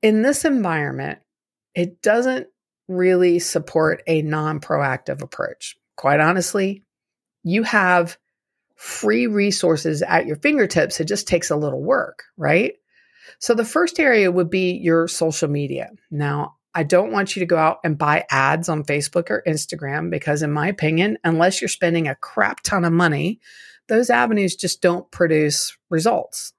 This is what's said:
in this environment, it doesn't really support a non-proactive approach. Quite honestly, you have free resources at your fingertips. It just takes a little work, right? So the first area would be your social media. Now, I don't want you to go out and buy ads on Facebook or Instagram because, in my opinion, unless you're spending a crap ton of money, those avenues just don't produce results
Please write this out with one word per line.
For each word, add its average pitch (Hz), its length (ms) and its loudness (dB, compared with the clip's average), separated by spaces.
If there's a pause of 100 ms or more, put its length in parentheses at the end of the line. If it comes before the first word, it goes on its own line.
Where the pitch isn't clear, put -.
in 214 200 4
this 285 220 0
environment, 156 760 -2 (520)
it 175 300 -4
doesn't 254 460 0 (400)
really 180 500 4
support 160 680 -2
a 160 140 2
non-proactive 151 1000 -4
approach. - 540 -8 (180)
Quite 143 240 0
honestly, 190 640 0 (640)
you 190 180 0
have 180 560 2 (560)
free 226 540 -2
resources 170 720 0
at 175 240 0
your 151 80 -4
fingertips. 220 640 0
It 165 60 -2
just 202 240 -4
takes 170 220 0
a 151 60 0
little 143 240 -2
work, 233 440 -2 (120)
right? 170 380 0 (680)
So - 140 2
the 226 100 0
first 339 360 -2
area 220 320 4
would 175 180 0
be 185 220 0
your 165 340 2
social 160 420 -2
media. 143 420 -4 (200)
Now, 147 460 -4 (180)
I 170 80 0
don't 180 300 2
want 196 240 -2
you 196 40 -4
to 175 60 -2
go 170 120 2
out 160 260 2
and 156 120 0
buy 151 340 2
ads 143 380 2
on 156 140 -4
Facebook 147 480 -2
or 208 160 -4
Instagram 156 640 -6
because, 151 320 -2
in 147 80 -2
my 151 160 -2
opinion, 190 560 -2
unless 170 380 2
you're - 80 -4
spending 170 400 0
a 135 80 -6
crap - 460 -2
ton 185 220 0
of 165 80 2
money, 165 460 2 (480)
those 233 240 2
avenues 220 460 2
just - 240 -6
don't 180 320 0
produce 156 640 0 (120)
results - 720 -2